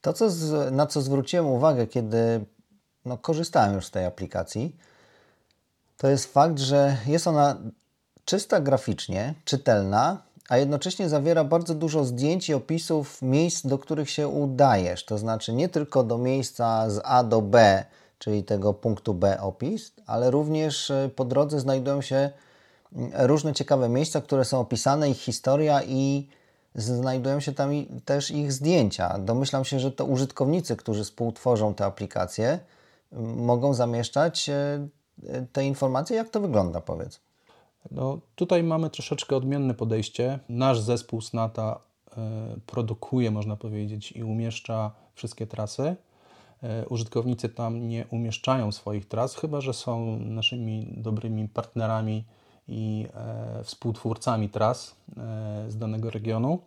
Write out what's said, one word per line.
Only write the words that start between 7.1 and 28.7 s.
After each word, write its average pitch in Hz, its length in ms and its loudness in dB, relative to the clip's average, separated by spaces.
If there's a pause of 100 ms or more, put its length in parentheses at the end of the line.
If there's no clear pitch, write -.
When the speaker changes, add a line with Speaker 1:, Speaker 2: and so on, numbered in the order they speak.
Speaker 1:
ona 147 300 4 (680)
czysta 196 360 0
graficznie, 127 760 0 (100)
czytelna, 123 760 2 (260)
a 123 80 4
jednocześnie 147 520 0
zawiera 151 360 2
bardzo 170 300 0
dużo 156 300 0
zdjęć 139 440 0
i 156 60 2
opisów 156 680 -2
miejsc, 147 440 2
do 135 120 0
których 147 320 -4
się 147 180 -2
udajesz. 131 760 2
To 107 140 -4
znaczy 110 340 -4
nie 147 160 0
tylko 147 360 2
do 117 140 0
miejsca 117 720 0
z 104 140 -2
A 127 200 6
do 113 180 4
B, 101 420 8 (340)
czyli 104 260 0
tego 101 300 2
punktu 107 400 -2
B 95 260 2
opis, 127 520 -6 (140)
ale 120 240 2
również, 151 600 0
e, 135 260 0
po 135 80 0
drodze 143 360 2
znajdują 135 420 0
się, 139 280 0 (640)
mm, 123 220 -6
różne 147 380 4
ciekawe 131 360 2
miejsca, 143 320 0
które 131 240 2
są 131 160 0
opisane, 139 500 2
ich 123 80 0
historia 143 640 2
i 139 460 0 (460)
znajdują 127 680 -2
się 143 120 -4
tam 143 220 0
i, 147 120 -4 (180)
też 143 260 0
ich 147 220 -2
zdjęcia. 120 680 2